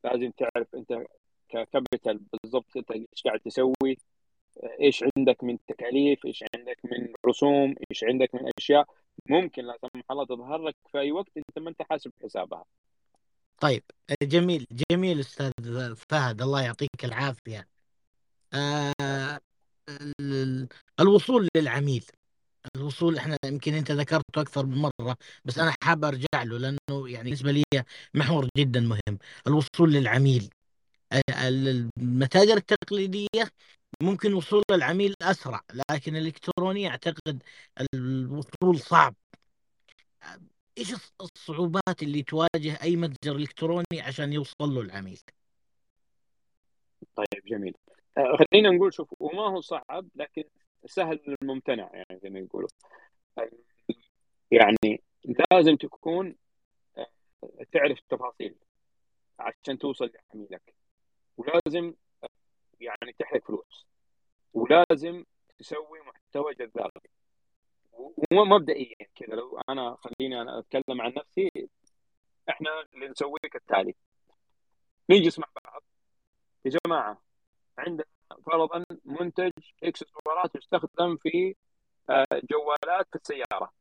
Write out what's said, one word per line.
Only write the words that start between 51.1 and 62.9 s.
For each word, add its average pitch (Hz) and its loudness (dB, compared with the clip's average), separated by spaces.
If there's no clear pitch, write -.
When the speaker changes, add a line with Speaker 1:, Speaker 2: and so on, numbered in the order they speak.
Speaker 1:
الممتنع، 127 -6
يعني 92 -16
زي 98 -12
ما 95 -12
يقولوا. 92 -8
آه، 113 -6
يعني 110 6
لازم 165 8
تكون، 165 -6
آه، - -12
تعرف 143 2
التفاصيل 120 -8
عشان 120 -8
توصل 131 -4
لعميلك، - -20
ولازم، 165 0
آه، 120 -14
يعني 117 -12